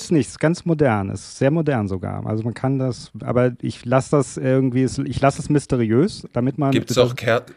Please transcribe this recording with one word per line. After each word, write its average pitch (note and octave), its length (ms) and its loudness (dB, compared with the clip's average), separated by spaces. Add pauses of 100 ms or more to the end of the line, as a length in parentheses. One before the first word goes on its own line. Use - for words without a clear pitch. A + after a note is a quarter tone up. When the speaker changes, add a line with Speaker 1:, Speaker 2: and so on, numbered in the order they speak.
Speaker 1:
ist - 80 -6
nicht. D3 160 2
Ist - 120 -18
ganz - 260 0
modern. B2 440 2
Ist - 280 -12
sehr C3+ 120 2
modern D3 380 0
sogar. G2 380 -6
Also A2 180 -2
man A2+ 100 -4
kann C3+ 240 -2
das, C3 320 -4 (140)
aber B2 380 2
ich - 240 -6
lass C3 240 2
das C#3+ 260 2
irgendwie, C3 480 2
ich C#3 380 -2
lass C#3 180 4
es - 100 -10
mysteriös, C3+ 840 2
damit B2+ 240 -2
man C#3 140 0
Speaker 2:
Gibt's A#2 240 0
Speaker 1:
das - 20 4 (140)
Speaker 2:
auch B2+ 40 -6
Ker-, A#2 300 -2 (100)